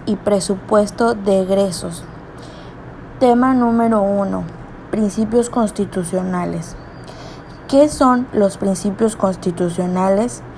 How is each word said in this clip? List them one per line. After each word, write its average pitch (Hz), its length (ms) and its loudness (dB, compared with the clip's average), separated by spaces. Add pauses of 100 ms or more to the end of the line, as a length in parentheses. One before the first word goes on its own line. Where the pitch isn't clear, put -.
y 202 120 0
presupuesto 208 1000 2
de 196 240 2
egresos. 185 640 0 (1160)
Tema 247 320 6
número 233 480 4
uno, 196 440 0 (440)
principios 220 640 0
constitucionales. 185 1200 -2 (920)
¿Qué 277 200 6
son 254 460 2
los 196 240 2
principios 202 580 0
constitucionales? 185 1300 0 (160)